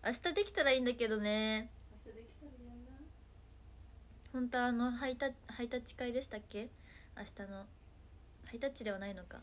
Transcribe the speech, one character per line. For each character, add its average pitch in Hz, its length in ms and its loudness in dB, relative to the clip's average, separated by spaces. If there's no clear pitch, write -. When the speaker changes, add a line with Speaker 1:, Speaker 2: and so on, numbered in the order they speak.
Speaker 1:
明 240 80 4
日 - 80 0
で 403 100 6
き - 60 -2
た 311 140 4
ら 269 80 10
い 262 60 8
い - 20 6
ん 254 40 4
だ 247 100 6
け 240 120 2
ど 214 120 4
ね。 214 520 4
Speaker 2:
明 - 60 -16
日 214 40 -14
で 233 80 -14
き 240 160 -18
た 294 60 -14
ら 277 60 -14
や 240 80 -12
ん 240 120 -12
な。 254 40 -16
Speaker 1:
本 254 160 2
当 247 100 2
は 247 80 6
あ 247 60 6
の、 240 180 4
ハ 247 180 -2
イ 254 80 0
タ-、 277 100 0
ハ - 140 -6
イ 233 60 -2
タ 247 80 -2
ッ 247 60 -2
チ - 120 -10
会 247 180 -2
で 254 100 2
し 277 60 -8
た 214 100 -8
っ - 100 -6
け？ 220 220 -6
明 208 80 -8
日 - 260 -12
の。 196 180 -10
ハ - 80 -12
イ 233 40 -8
タ 269 100 0
ッ 269 40 0
チ 247 120 -10
で 214 60 0
は 196 80 -2
な 196 80 -6
い 202 80 -4
の 180 100 -10
か。 - 180 -14